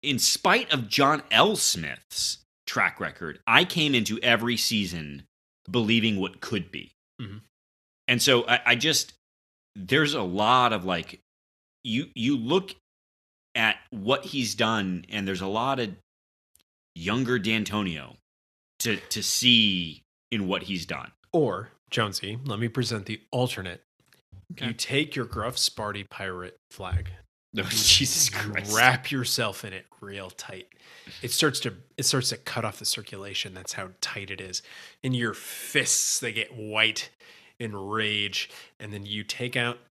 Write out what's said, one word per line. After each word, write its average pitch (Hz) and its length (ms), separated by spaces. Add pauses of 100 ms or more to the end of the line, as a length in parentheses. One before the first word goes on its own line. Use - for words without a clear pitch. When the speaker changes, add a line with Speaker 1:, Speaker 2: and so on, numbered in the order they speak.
Speaker 1:
in 135 160
spite 214 520
of 123 160
John 143 440
L. 170 240
Smith's - 840 (280)
track 98 320
record, 80 480
I 131 180
came 151 300
into 110 240
every 120 380
season 90 680 (460)
believing 110 500
what 95 200
could 92 320
be. - 200 (280)
Speaker 2:
Mm-hmm. 107 180 (680)
Speaker 1:
And 123 140
so 123 260
I, 120 200
I 120 80
just, 143 380 (600)
there's 143 380
a 131 80
lot 110 500
of, 95 140
like, 87 340 (640)
you, 123 300
you 131 240
look 160 380 (800)
at 110 220 (140)
what 120 340
he's 117 320
done, 107 540
and 101 180
there's 95 140
a 95 60
lot 123 340
of 107 80 (1040)
younger 113 420
D'Antonio 101 800 (640)
to, 110 160
to - 260
see 98 800 (300)
in 101 160
what 92 160
he's 92 220
done. - 260 (220)
Speaker 2:
Or, 117 360 (200)
Jonesy, 107 560
let 107 140
me 117 100
present 113 380
the 107 120 (120)
alternate. 113 500 (720)
Speaker 1:
Okay. 131 140
Speaker 2:
You 113 60
take 143 420
your 127 100
gruff 117 300
Sparty 101 540
pirate 90 460 (160)
flag 87 380 (480)
Speaker 1:
Oh, 95 60
Speaker 2:
You 98 60
Speaker 1:
Jesus - 600
Christ. 104 460
Speaker 2:
wrap 127 360
yourself 117 540
in 95 80
it 92 120 (140)
real 98 300
tight. - 380 (540)
It 120 100
starts 147 300
to, 107 120 (240)
it - 80
starts 131 240
to 113 80
cut - 260
off 107 160
the - 60
circulation. 98 680
That's 90 200
how 95 160 (100)
tight 98 320
it 95 80
is. 92 220 (420)
And 131 120
your 117 180
fists, - 840
they 120 120
get 110 240
white 107 540 (500)
in 107 160
rage. 104 760 (300)
And 104 140
then 101 120
you 104 180
take 127 340
out 120 220 (160)